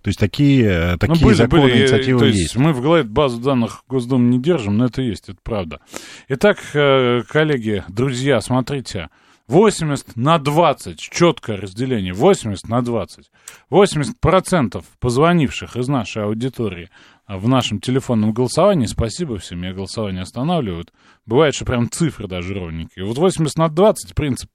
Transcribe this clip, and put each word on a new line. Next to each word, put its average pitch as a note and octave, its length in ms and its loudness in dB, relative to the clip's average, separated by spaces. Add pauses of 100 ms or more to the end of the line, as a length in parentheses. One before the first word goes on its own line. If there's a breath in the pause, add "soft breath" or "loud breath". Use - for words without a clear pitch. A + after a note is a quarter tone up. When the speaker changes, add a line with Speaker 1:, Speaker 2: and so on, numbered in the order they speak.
Speaker 1:
То - 80 -6
есть G2 100 -4
такие, C3+ 500 4
э, F2 240 0
Speaker 2:
Ну, F2 40 -2
Speaker 1:
такие D3+ 280 2
Speaker 2:
были, - 100 8
Speaker 1:
законы, B2+ 280 4
Speaker 2:
были, B2+ 100 6
э, B2 80 6
Speaker 1:
инициативы C3 380 4
Speaker 2:
то A2 60 6
есть G#2 140 4
Speaker 1:
есть. E2 160 -2
Speaker 2:
мы D3 180 4
в B2 80 -2
главе D#3 220 2
базу A#2+ 360 0
данных A#2+ 480 -2
Госдумы B2 420 0
не B2 100 2
держим, B2 380 0
но B2 80 2
это B2+ 160 -4
есть, A2+ 280 -6
это F#2 140 -18
правда. G2 360 -8 (480 loud breath)
Итак, F#3+ 300 2 (160)
э, C3 560 2
коллеги, A#2+ 580 0
друзья, B2+ 540 0
смотрите, B2 680 -6 (380 soft breath)
восемьдесят D#3+ 680 2
на C#3+ 220 2
двадцать, C#3+ 640 0
чёткое - 580 -2
разделение, G2+ 560 -4
восемьдесят A2 560 0
на A#2+ 120 0
двадцать. A#2 500 -8 (380 loud breath)
Восемьдесят D3+ 500 2
процентов D#3 680 0 (140)
позвонивших C3+ 760 0
из B2 120 -4
нашей A#2 360 -4
аудитории G#2+ 680 -6 (380 soft breath)
в G2 200 -6
нашем A#2+ 320 0
телефонном A#2 520 -2
голосовании, C3 560 0
спасибо A#2 500 -6
всем, F2 260 -10
я F#2 100 -8
голосование F#2+ 500 -8
останавливаю, B2 560 -4
вот E2+ 140 -16 (340 soft breath)
бывает, C3+ 260 4
что - 120 -8
прям A#2+ 260 -2
цифры D3 360 -4
даже F2+ 280 -8
ровненькие. E2 500 -10
Вот A2+ 140 -6
восемьдесят D#3+ 380 0
на E3 120 0
двадцать — F#3 460 0
принцип - 400 -4